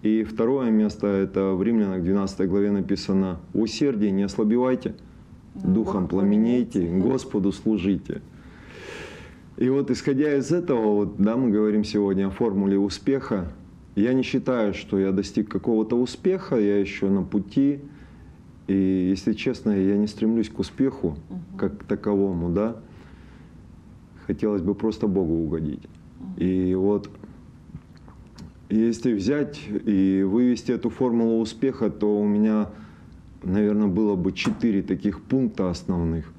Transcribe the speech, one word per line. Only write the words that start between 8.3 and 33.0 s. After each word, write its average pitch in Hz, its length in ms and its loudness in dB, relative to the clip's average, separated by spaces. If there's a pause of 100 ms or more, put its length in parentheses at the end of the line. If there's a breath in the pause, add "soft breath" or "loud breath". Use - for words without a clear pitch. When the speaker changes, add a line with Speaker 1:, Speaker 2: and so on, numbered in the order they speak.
Speaker 1:
И 123 100 2
вот 139 220 0
исходя 143 460 0
из 131 160 0
этого, 123 420 2
вот, 101 240 0
да, 107 180 2
мы 127 140 2
говорим 107 340 2
сегодня 98 440 0
о - 20 -2
формуле 98 480 2
успеха. 101 760 -2 (420)
Я 117 200 2
не 131 80 2
считаю, 120 500 0
что - 260 -2
я 95 140 2
достиг 98 380 0
какого-то 110 500 0
успеха, 185 560 -2
я 101 220 2
ещё 98 320 -2
на 98 120 2
пути. 135 580 0 (880 loud breath)
И, 98 40 2 (380)
если 98 240 0
честно, - 360 -2
я 98 280 4
не 107 80 2
стремлюсь 110 420 0
к - 120 -16
успеху 98 580 -2 (100)
Speaker 2:
Мгм. 90 300 -12
Speaker 1:
как 98 200 -4
к - 60 -18
таковому, 98 640 0
да. 101 280 0 (1500 loud breath)
Хотелось 104 360 -2
бы 95 120 0
просто 110 340 -2
Богу 90 260 2
угодить. 80 480 -4 (380)
Speaker 2:
Мгм. - 180 -12
Speaker 1:
И 92 380 0
вот 101 340 0 (1600)
если 113 420 2
взять 113 560 -2
и 95 540 2
вывести 117 500 2
эту 117 180 -2
формулу 113 500 2
успеха, 113 500 -2
то 104 280 0
у 104 60 2
меня, 107 440 2 (720 loud breath)